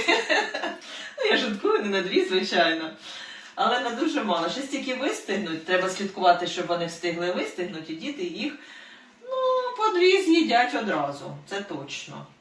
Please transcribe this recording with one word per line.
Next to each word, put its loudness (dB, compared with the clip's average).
<laughs> 0
Ну, 2
я 4
шуткую, 2
не -2
на 2
дві, 2
звичайно. 2
Але 2
на -2
дуже 0
мало. 0
Ще -4
стільки -4
вистигнуть. -4
Треба 2
слідкувати, 2
щоб -4
вони 0
встигли -2
вистигнути, -6
і -8
діти -8
їх, -4
ну, 0
по 2
дві 6
з'їдять 4
одразу. -2
Це -6
точно. -10